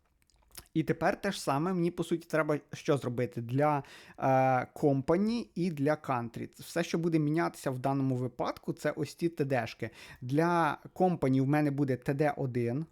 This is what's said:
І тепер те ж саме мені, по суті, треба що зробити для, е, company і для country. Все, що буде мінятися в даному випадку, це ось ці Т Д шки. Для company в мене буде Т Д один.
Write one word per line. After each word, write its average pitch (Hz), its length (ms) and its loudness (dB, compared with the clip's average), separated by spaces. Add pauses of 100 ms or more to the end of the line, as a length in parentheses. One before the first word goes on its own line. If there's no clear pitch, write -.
(760)
І 156 80 0
тепер 160 380 -2
те 196 120 -4
ж - 100 -8
саме 156 300 -2
мені, 175 180 0
по 170 140 -6
суті, 165 240 -4
треба 151 300 0 (140)
що 147 240 0
зробити 123 440 -4
для, 139 420 0 (360)
е, - 40 -6 (520)
company 170 800 2
і 180 160 0
для 147 240 0
country. 117 540 -6 (100)
Все, - 260 -4
що 175 140 -2
буде 165 200 2
мінятися 156 520 0
в 127 80 -4
даному 135 380 0
випадку, 156 560 -4
це - 180 -2
ось 147 240 -6
ці 170 140 -2
Т 165 160 -2
Д 127 220 0
шки. - 240 -8 (300)
Для 156 580 2 (160)
company 147 480 2
в 131 60 2
мене 151 220 4
буде 135 260 0
Т 139 180 -2
Д 143 220 2
один. 123 560 -2